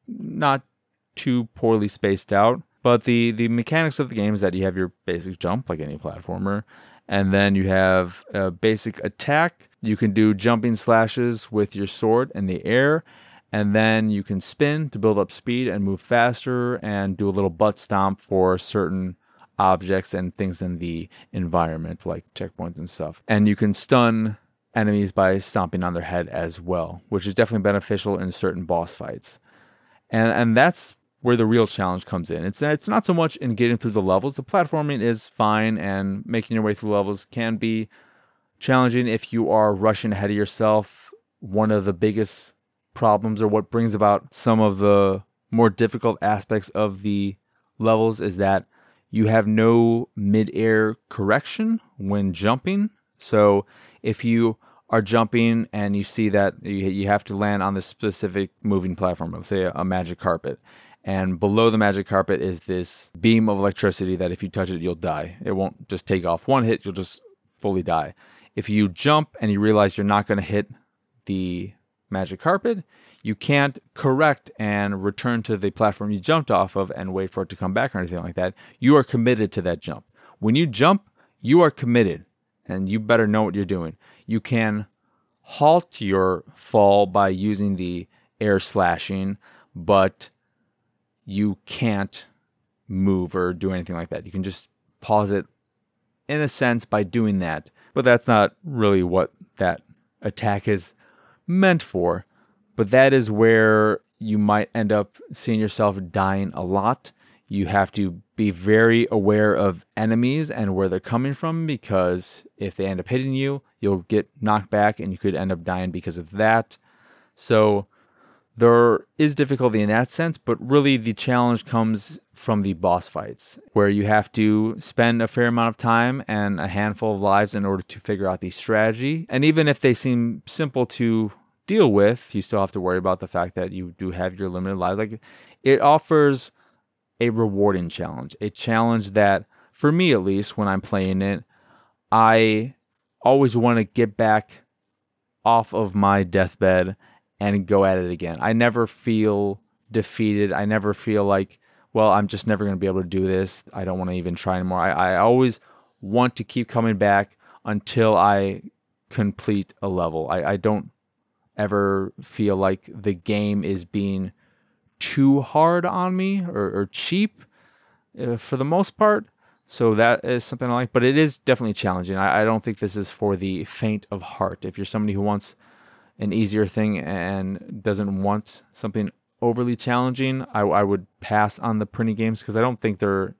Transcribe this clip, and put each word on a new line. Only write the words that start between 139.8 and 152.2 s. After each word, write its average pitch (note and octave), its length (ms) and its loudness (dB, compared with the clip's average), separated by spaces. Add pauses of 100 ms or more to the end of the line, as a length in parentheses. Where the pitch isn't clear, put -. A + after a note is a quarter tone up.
me E3+ 200 4
at G#2+ 100 4
least, G2 360 -2
when G#2 100 0
I'm F#2+ 140 0
playing F#2+ 400 -2
it, G2 240 -4 (640)
I A2+ 640 4 (460)
always C3 340 4
wanna A#2 300 4
get G#2+ 320 -2
back A2 460 0 (800)
off A#2 280 2
of G2 220 -2
my G2+ 280 4
deathbed F#2 760 0 (420)
and G2+ 260 0
go G2 200 4
at F#2+ 120 2
it F2+ 140 -2
again. E2+ 300 -8
I G#2+ 100 0
never A#2 340 2
feel G#2 760 -2 (280)
defeated. G#2 640 -2
I G2+ 140 -2
never G#2 280 0
feel G#2 300 -2
like, G2 360 -2 (340)
"Well, G#2+ 180 4
I'm G2+ 160 4